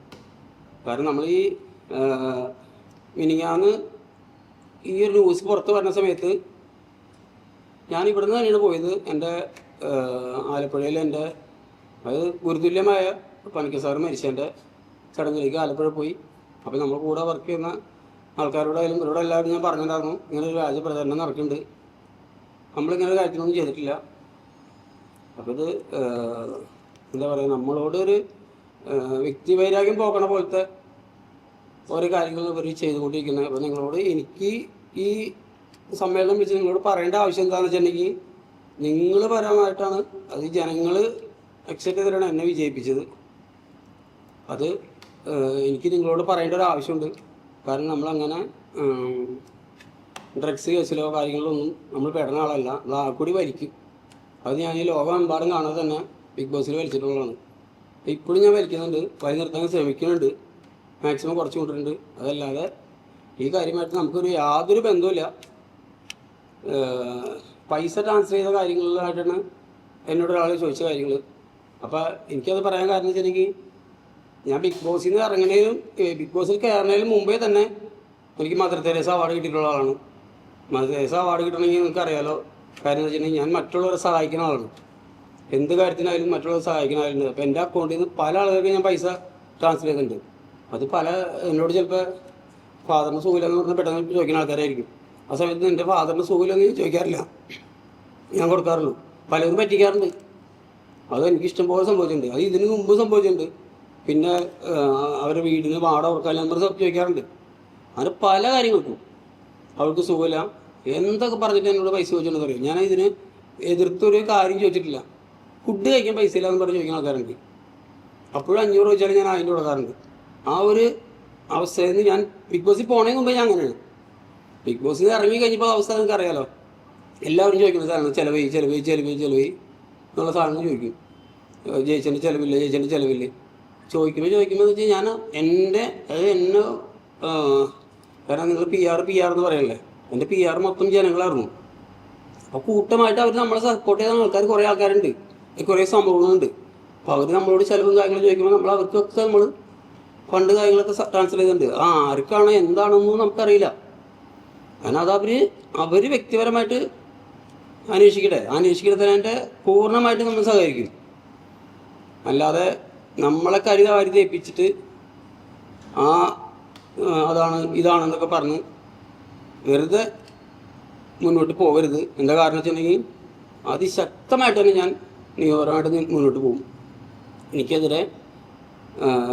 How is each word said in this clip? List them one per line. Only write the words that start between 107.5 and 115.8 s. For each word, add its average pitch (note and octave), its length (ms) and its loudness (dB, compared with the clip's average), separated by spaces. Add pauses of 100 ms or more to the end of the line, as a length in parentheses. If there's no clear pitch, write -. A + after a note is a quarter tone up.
അങ്ങനെ - 160 -2 (120)
പല G3 200 4 (100)
കാര്യങ്ങൾക്കും A#3 440 0 (840)
അവർക്ക് D#3 300 0
സുഖമില്ല E3 280 0 (600)
എന്തൊക്കെ G#3+ 460 -2
പറഞ്ഞിട്ട് G3+ 280 2
എന്നോട് F#3+ 240 0
പൈസ F3+ 160 0
ചോദിച്ചിട്ടുണ്ടെന്ന് D#3+ 360 -2
അറിയാം. B2 200 -6
ഞാൻ E3 100 -2 (100)
ഇതിന് F#3+ 180 2 (640)
എതിർത്തൊരു F3+ 480 2 (120)
കാര്യം F#3+ 300 2
ചോദിച്ചിട്ടില്ല. F3 380 0 (640)
ഫുഡ് G#3 280 -2